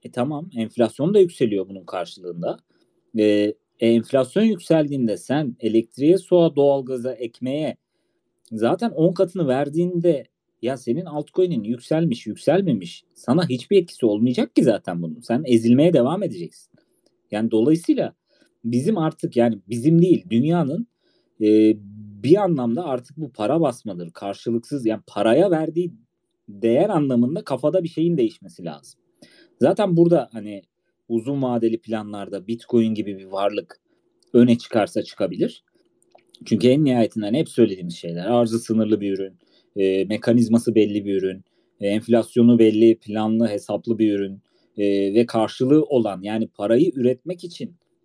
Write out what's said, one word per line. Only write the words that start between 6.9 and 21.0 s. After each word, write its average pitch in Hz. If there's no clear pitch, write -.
ekmeğe 127
zaten 120
on 175
katını 180
verdiğinde 156
ya 127
senin 120
altcoin'in 151
yükselmiş, 127
yükselmemiş 123
sana 156
hiçbir 127
etkisi 175
olmayacak 113
ki 254
zaten 95
bunun. 80
Sen 127
ezilmeye 120
devam 156
edeceksin. 151
Yani 113
dolayısıyla 156
bizim 135
artık, 160
yani 117
bizim 147
değil, 175
dünyanın, 156